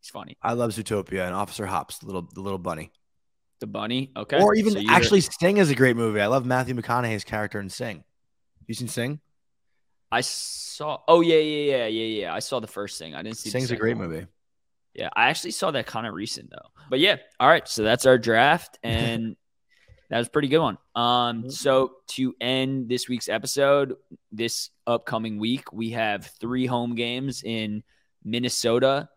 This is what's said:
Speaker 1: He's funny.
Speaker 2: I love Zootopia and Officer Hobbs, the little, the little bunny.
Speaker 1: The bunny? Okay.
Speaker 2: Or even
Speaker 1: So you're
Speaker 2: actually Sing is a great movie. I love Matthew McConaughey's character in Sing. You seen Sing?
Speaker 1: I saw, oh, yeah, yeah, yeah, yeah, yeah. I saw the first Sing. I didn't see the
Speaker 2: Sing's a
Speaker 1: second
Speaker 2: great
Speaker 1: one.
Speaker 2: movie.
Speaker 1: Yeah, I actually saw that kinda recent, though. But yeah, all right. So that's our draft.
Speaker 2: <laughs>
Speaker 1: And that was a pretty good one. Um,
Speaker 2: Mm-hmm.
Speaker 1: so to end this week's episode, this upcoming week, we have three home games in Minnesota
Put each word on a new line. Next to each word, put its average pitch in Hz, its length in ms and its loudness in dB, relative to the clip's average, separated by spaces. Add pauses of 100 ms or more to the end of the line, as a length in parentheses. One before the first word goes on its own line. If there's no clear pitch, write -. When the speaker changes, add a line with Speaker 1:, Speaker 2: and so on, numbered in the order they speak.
Speaker 1:
He's - 80 -18
funny. - 320 -16
Speaker 2:
I 117 120 -2
love 120 180 0
Zootopia 95 560 -4
and 90 80 -4
Officer 101 320 -6
Hobbs, 87 320 -6
the - 80 -18
little, 92 260 -8
the 95 80 -14
little 98 180 -6
bunny. 82 320 -8 (720)
Speaker 1:
The 113 60 -10
bunny? 113 500 -6
Okay. 139 240 0
Speaker 2:
Or 208 120 6
even 214 200 2
Speaker 1:
So 196 60 -4
you're 131 140 2
Speaker 2:
actually 185 280 6
Sing 190 360 2
is 185 120 6
a 139 60 2
great 123 200 6
movie. 110 240 0
I 101 80 4
love 123 180 2
Matthew 127 300 0
McConaughey's 117 480 -2
character 107 380 -6
in 95 80 -10
Sing. 104 340 -10 (640)
You 113 60 -8
seen 113 160 -8
Sing? 135 320 -6 (920)
Speaker 1:
I 117 100 -2
saw, - 840 -10
oh, 170 140 8
yeah, 165 160 6
yeah, 147 400 2
yeah, 117 100 0
yeah, 110 340 -4
yeah. 82 120 -6
I 95 60 -4
saw 123 200 -4
the 110 80 -10
first 101 300 -10
Sing. 80 180 -14
I 78 80 -12
didn't 110 140 -10
see - 100 -12
the 104 40 -10
Speaker 2:
Sing's 127 140 -2
a - 40 -6
Speaker 1:
second 117 100 -4
Speaker 2:
great 113 180 0
Speaker 1:
one. 95 120 -6
Speaker 2:
movie. 82 180 -10 (680)
Speaker 1:
Yeah, - 220 -8
I 120 140 4
actually - 220 -4
saw 175 200 -4
that 127 160 -4
kinda 113 240 -8
recent, - 380 -10
though. - 180 -20 (220)
But 131 100 6
yeah, 180 160 6 (240)
all 127 80 6
right. 156 180 6
So - 180 -4
that's 113 220 4
our 127 120 10
draft. 117 640 4
Speaker 2:
<laughs> - 40 -20
Speaker 1:
And 113 540 -2 (720)
that 110 100 -2
was 117 80 -2
a - 20 -14
pretty 143 180 0
good 143 120 6
one. 120 180 0 (180)
Um, 120 480 2
Speaker 2:
Mm-hmm. 127 60 -10
Speaker 1:
so 135 440 2 (160)
to 131 300 -2
end 131 500 -2
this 123 200 -2
week's 123 200 -4
episode, 139 680 2 (360)
this 113 380 -4 (180)
upcoming 113 520 -2
week, 120 340 -4
we 113 180 -4
have 107 340 -2 (140)
three 127 260 -2
home 120 300 -2
games 123 480 -6
in 110 400 -6 (400)
Minnesota 123 920 0